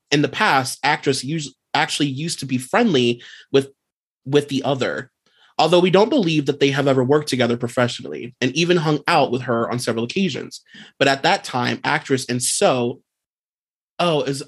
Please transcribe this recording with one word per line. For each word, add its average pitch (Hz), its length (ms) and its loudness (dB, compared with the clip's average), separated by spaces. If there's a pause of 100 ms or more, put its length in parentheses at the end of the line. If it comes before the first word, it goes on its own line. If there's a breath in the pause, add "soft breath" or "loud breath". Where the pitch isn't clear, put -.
(120)
In 143 100 2
the 143 60 0
past, 139 560 0
actress 143 400 0
us-, 143 300 -8 (200)
actually 147 360 0
used 151 300 -8
to 143 60 -10
be 131 120 -4
friendly 127 680 0 (300 loud breath)
with, 135 160 2 (560)
with 143 240 0
the 135 140 -4
other, 123 480 -4 (460 soft breath)
although 165 220 6
we 180 120 2
don't 202 180 6
believe 165 380 0
that 139 120 -2
they 139 120 4
have 139 160 0
ever 131 160 4
worked 147 260 2
together 120 260 0
professionally, 123 840 -4
and 131 120 -2
even 170 220 2
hung 151 320 0
out 147 240 2
with 123 120 -4
her 117 280 -2
on 120 80 -4
several 117 240 -4
occasions. 165 580 -6 (360 loud breath)
But 139 100 4
at 135 160 2
that 180 220 2
time, 120 400 -2
actress 139 420 -2
and 123 140 -4
so, 127 600 0 (960)
oh, 165 240 2
is, 139 240 -4